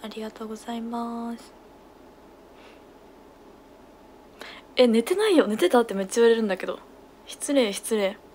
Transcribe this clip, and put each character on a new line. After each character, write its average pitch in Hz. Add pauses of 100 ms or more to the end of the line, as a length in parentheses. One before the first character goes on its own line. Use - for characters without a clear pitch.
あ 220
り 220
が 220
と 220
う -
ご 220
ざ 233
い 233
ま 233
す。 - (3250)
え、 247
寝 226
て 370
な 427
い 370
よ。 226
寝 214
て 339
た 247
っ 233
て 196
め 196
っ -
ち 233
ゃ 233
言 -
わ 233
れ 226
る 226
ん 208
だ 185
け 185
ど。 - (460)
失 -
礼、 233
失 -
礼。 202 (160)